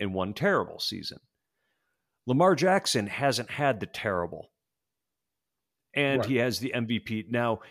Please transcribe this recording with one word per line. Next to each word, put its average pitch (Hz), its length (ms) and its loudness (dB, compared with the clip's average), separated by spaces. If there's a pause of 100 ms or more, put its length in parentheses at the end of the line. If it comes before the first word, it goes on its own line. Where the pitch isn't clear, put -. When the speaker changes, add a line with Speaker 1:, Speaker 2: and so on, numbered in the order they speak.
Speaker 1:
and 98 140 -4
one 92 180 -2
terrible 143 480 0
season. - 400 -8 (1080)
Lamar 165 280 6
Jackson 170 520 2
hasn't 120 440 -2
had 135 300 0
the 98 60 -6
terrible. 87 640 -4 (1400)
And 139 280 2
Speaker 2:
Right. - 20 0
Speaker 1:
he 127 120 0
has 117 240 0
the 127 120 -6
M 120 140 -2
V 113 140 -2
P. 110 280 -6
Now, 117 320 0 (100)